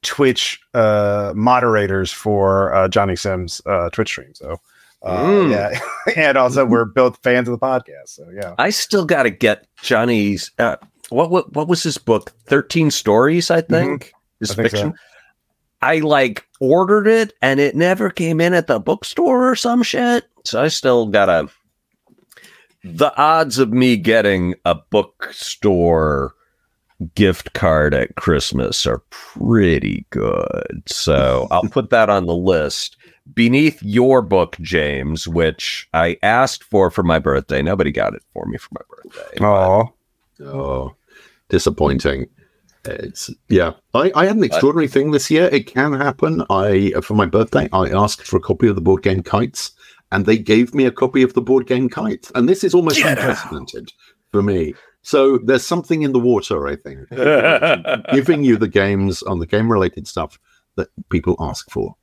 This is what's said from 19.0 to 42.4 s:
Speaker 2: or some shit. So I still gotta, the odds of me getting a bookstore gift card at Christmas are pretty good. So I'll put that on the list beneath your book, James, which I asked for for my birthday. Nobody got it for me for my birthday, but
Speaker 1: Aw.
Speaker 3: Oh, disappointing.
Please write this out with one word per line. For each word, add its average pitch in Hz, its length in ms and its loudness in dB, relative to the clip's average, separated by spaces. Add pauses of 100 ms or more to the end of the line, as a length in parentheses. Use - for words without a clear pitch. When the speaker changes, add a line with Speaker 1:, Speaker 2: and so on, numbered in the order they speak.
Speaker 2:
or 240 40 0
some 240 280 0
shit. 240 420 -2 (200)
So - 180 -2
I 156 60 2
still 123 380 2
gotta, 95 420 2 (1300)
the 147 340 0
odds 151 420 2
of 117 140 2
me 127 240 4
getting 98 580 2 (100)
a 85 100 2
bookstore 80 1600 -2 (840)
gift - 380 0
card 76 400 2
at 64 220 -2
Christmas 65 680 -2
are 60 240 -2
pretty 78 1000 0
good. 50 760 -6
So 65 640 0
I'll 90 140 0
put 127 280 -4
that 113 180 4
on 98 160 2
the 85 100 -2
list 87 640 -2 (360)
beneath 135 480 2
your 123 400 2
book, 92 400 0
James, 76 640 -2
which 82 680 -4
I 85 280 0
asked 117 420 0
for 95 280 2
for 95 120 -2
my 82 160 2
birthday. 67 420 -2
Nobody 82 300 -2
got 50 240 -2
it - 80 -20 (100)
for 50 120 -10
me 55 120 -8
for - 160 -18
my - 160 -12
birthday, - 500 -18
but 101 60 0
Speaker 1:
Aw. 98 400 4 (600)
Speaker 3:
Oh, 69 500 -8 (540)
disappointing. 71 800 -2 (580)